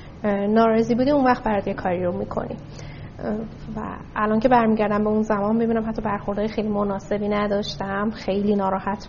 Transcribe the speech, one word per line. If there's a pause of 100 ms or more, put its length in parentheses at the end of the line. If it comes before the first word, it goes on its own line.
(240)
اه،
ناراضی
بودی،
اون
وقت
برات
یه
کاری
رو
می‌کنی." (640)
اه، (400)
و (180)
الان
که
برمیگردم
به
اون
زمان،
می‌بینم
حتی
برخوردهای
خیلی
مناسبی
نداشتم،
خیلی
ناراحت